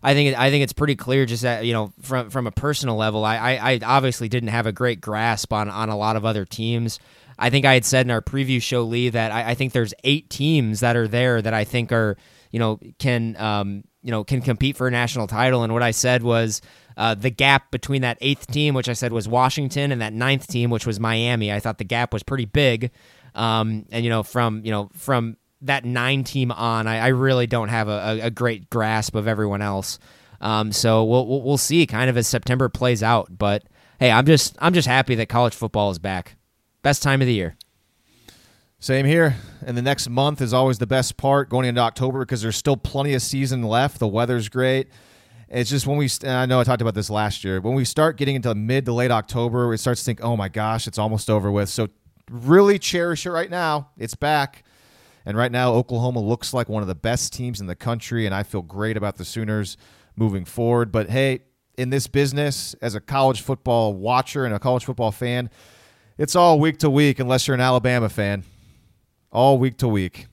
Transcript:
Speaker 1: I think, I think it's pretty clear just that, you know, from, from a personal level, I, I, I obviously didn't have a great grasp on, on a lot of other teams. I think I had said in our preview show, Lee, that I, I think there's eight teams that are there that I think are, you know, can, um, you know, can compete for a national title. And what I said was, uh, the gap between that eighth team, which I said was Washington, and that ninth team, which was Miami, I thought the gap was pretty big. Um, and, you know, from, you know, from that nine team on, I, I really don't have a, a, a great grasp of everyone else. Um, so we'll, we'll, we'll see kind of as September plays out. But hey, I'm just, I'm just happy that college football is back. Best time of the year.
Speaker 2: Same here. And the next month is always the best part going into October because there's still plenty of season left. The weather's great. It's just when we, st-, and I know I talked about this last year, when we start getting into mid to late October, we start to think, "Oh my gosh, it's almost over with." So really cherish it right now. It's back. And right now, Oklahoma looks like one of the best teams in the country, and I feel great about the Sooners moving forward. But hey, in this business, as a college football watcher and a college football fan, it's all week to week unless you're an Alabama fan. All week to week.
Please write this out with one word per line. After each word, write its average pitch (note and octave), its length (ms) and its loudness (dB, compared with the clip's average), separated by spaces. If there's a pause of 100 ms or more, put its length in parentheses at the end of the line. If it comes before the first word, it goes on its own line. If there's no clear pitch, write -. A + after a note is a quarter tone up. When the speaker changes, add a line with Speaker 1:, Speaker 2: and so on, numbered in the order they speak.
Speaker 1:
I C#3 100 4
think, C#3 260 4
I C3+ 120 4
think C#3+ 140 2
it's - 100 -6
pretty D3 200 0
clear C3 300 2
just A#2 200 -4
that, A#2 200 0
you A#2 80 0
know, G#2+ 300 -2
from, B2+ 260 -4
from B2 180 -4
a G#2+ 40 -4
personal C#3 460 -2
level, G#2+ 280 0
I, A2 120 0
I, A#2+ 360 0
I A#2+ 100 0
obviously B2+ 460 0
didn't A#2 220 -2
have A#2 160 -2
a A2 60 -4
great A#2 280 -2
grasp G#2+ 500 -2
on, G#2+ 200 -2
on G#2+ 180 -4
a G#2+ 80 -4
lot G#2+ 200 0
of G#2+ 100 -2
other G#2+ 180 -2
teams. A2+ 540 -4 (400)
I A#2+ 100 2
think C3+ 160 4
I C3+ 80 8
had B2 140 4
said C3 180 4
in B2 60 -2
our A2+ 100 0
preview C3 400 -2
show, B2 220 -2
Lee, A#2+ 260 0
that A2+ 240 -2
I, A2+ 200 -2
I - 20 0
think C3 180 -4
there's A2+ 220 0 (100)
eight C#3+ 240 0
teams C3+ 520 0
that A#2+ 140 2
are A#2 140 0
there A#2+ 320 0
that A2 140 -2
I G#2+ 100 0
think A#2 260 -4
are, A2 280 0 (320)
you A2+ 80 -6
know, A2 200 -2 (200)
can, A#2 400 -2
um, G2+ 460 -4 (180)
you B2 80 -8
know, G#2+ 140 -2
can C3 180 -2
compete C3+ 340 0
for B2+ 120 -2
a - 20 0
national A#2+ 360 -2
title. A#2+ 360 2
And A2+ 100 -2
what A#2 100 2
I A#2 100 2
said B2 300 2
was, A#2 380 0 (340)
uh, A2+ 200 0
the G#2+ 160 -2
gap C3+ 400 2
between C3+ 320 -4
that A#2+ 180 -2
eighth C#3 280 -2
team, D3 260 0
which B2+ 120 0
I B2 60 -2
said A#2 220 -4
was G#2+ 120 -2
Washington, C3 680 0
and A#2+ 100 -2
that A2 100 -6
ninth C3 340 0
team, A#2+ 220 0
which A#2 180 0
was G#2+ 140 -4
Miami, A2+ 500 0
I G#2 80 -2
thought G#2+ 200 -6
the A2 60 -6
gap A#2 280 -2
was G#2+ 100 -4
pretty C3+ 220 -4
big. B2 460 2 (440)
Um, A2 560 0
and, A#2 140 -4
you A#2 60 0
know, A2+ 120 0
from, A2 400 -2
you A2 80 -6
know, G#2 220 -4
from A#2 460 -4 (240)
that C3+ 240 -2
nine B2 360 -2
team B2+ 300 -2
on, A2+ 340 -2
I, A2+ 120 -2
I A2+ 100 0
really B2+ 380 2
don't A#2 240 -2
have A2+ 180 -2
a, G#2+ 320 -2
a, A2+ 60 -4
a A#2 40 0
great A2+ 380 -4
grasp A2 460 -2
of G#2+ 120 -2
everyone G#2 360 -2
else. G2 360 -4 (440)
Um, G#2+ 280 -2
so A2 340 4
we'll, A#2+ 220 2
we'll, C3 140 -2
we'll C3+ 160 0
see D3+ 300 4
kind B2+ 240 0
of B2 80 2
as A2+ 80 0
September B2+ 420 0
plays A#2+ 340 0
out. A2 360 0
But G#2 260 0 (340)
hey, B2 120 6
I'm A#2+ 160 6
just, D3+ 320 6
I'm E3+ 160 2
just D#3 120 4
happy B2+ 280 2
that A2+ 160 -2
college A#2+ 240 2
football G#2 360 -2
is F2+ 80 -6
back. F#2+ 380 -6 (460)
Best C#3 200 2
time C3+ 200 2
of B2+ 40 4
the B2 60 2
year. F2+ 240 -2 (1200)
Speaker 2:
Same C3+ 260 0
here. D#3 300 4 (280)
And B2 140 -6
the B2 40 -4
next C3+ 280 -2
month C#3 320 0
is A2+ 100 0
always B2+ 260 2
the A#2+ 80 -2
best B2+ 300 0
part C#3 320 0
going B2+ 160 0
into B2 160 0
October B2+ 380 0
because B2 240 -4
there's A2+ 140 -2
still C#3 200 2
plenty C#3 380 -2
of B2+ 80 0
season C3+ 400 -2
left. A#2 360 0
The A2+ 100 0
weather's A#2 420 0
great. C3 380 0 (600)
It's B2 200 -2
just C3+ 180 -2
when C#3+ 120 0
we, C#3+ 100 0
st-, - 220 -6
and B2+ 80 0
I B2+ 80 0
know B2+ 140 4
I A#2+ 40 4
talked B2 160 2
about A2+ 140 0
this G#2 160 -4
last G#2+ 340 -2
year, F#2+ 160 -2
when A2 140 -2
we C3+ 100 0
start D#3 320 0
getting C#3 200 -2
into A#2 180 -2
mid B2 320 -2
to B2 80 -2
late B2 160 0
October, A#2+ 580 0
we A2+ 80 -2
start A#2+ 220 -2
to - 40 -10
think, A#2 200 -4
"Oh A#2 120 -2
my G2+ 140 -2
gosh, A2 380 -4
it's G#2+ 100 -10
almost G#2+ 320 -2
over G#2 240 2
with." G2+ 160 0
So A2 200 -4 (420)
really F3 480 6
cherish E3+ 480 -2
it F3+ 40 -6
right F3 200 -4
now. D#3+ 480 -2
It's A2 160 -8
back. D3 500 -2 (640)
And G2+ 100 -4
right A#2+ 160 0
now, B2 220 2
Oklahoma B2 460 0
looks A2 340 -4
like A#2+ 160 -2
one G#2+ 100 -2
of G2 80 -6
the F#2 60 -4
best A2+ 400 -4
teams B2 260 -8
in G2 60 -10
the F2 100 -8
country, A#2 480 -4
and G2 100 -2
I G2+ 100 -2
feel G2 180 -6
great G2+ 340 -4
about G2+ 220 -4
the F2+ 80 -10
Sooners G#2+ 500 -6 (400)
moving G2 300 0
forward. A#2+ 440 0
But G#2 200 -2
hey, C3 300 0 (360)
in B2+ 140 -4
this C3+ 160 -2
business, C#3+ 760 -2
as A2+ 140 -4
a G#2 60 -6
college C3+ 420 0
football A#2 500 0
watcher B2 540 -2
and A2 80 -2
a G2+ 40 -2
college B2+ 280 0
football A#2 260 -2
fan, B2 380 -4 (640)
it's D3+ 180 -4
all E3+ 260 8
week D#3 180 2
to D#3 100 4
week C#3+ 300 4
unless B2+ 280 2
you're C#3 80 0
an B2 60 0
Alabama B2 480 2
fan. G2+ 360 -2 (840)
All C3 280 4
week B2+ 200 0
to B2+ 100 2
week. G2 440 -2